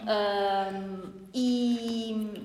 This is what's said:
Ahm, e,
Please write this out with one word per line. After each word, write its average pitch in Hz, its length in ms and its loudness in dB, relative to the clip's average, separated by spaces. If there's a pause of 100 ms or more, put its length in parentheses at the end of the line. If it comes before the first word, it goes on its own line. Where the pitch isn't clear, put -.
Ahm, 196 1040 0 (220)
e, 233 960 2 (140)